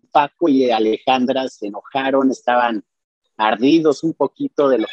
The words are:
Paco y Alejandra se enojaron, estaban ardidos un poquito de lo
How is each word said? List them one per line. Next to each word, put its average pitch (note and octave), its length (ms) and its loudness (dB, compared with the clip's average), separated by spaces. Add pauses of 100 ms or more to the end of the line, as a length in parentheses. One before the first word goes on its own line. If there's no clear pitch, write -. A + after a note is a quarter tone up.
(120)
Paco D3+ 380 0
y C3+ 220 2
Alejandra B2+ 760 0
se A2 200 -12
enojaron, C3+ 640 -2
estaban A#2 520 -2 (540)
ardidos C3+ 680 2
un D#3+ 100 -2
poquito C#3+ 540 -4
de B2+ 120 2
lo A2 140 -4